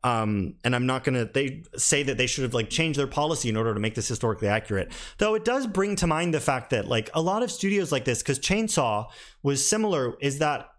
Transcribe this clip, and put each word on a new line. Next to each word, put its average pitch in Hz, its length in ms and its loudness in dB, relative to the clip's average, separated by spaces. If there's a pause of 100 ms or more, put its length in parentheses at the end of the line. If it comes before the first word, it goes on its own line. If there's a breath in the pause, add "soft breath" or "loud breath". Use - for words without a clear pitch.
Um, 107 500 0 (100)
and 123 100 2
I'm 123 100 2
not 131 180 0
gonna, 127 220 0
they 139 380 -2 (140)
say 147 260 2
that 127 140 -2
they 127 100 2
should 135 160 -2
have, 117 100 -2
like, 113 160 0
changed 160 300 0
their 139 80 2
policy 147 400 0
in 110 80 0
order 110 180 0
to 104 60 -2
make 107 160 -2
this 110 120 -2
historically 107 420 0
accurate. 104 420 0 (260 loud breath)
Though 214 160 2
it 214 120 -2
does 254 200 0
bring 196 320 0
to 180 100 2
mind 165 260 2
the 147 80 0
fact 127 300 0
that, 113 160 0
like, 113 260 0
a 160 80 0
lot 196 200 0
of 247 100 -2
studios 196 400 0
like 135 120 0
this, - 180 0
'cause 135 160 0
Chainsaw 135 720 0 (360 loud breath)
was 139 220 2
similar, 185 540 2
is 143 200 -2
that 147 400 0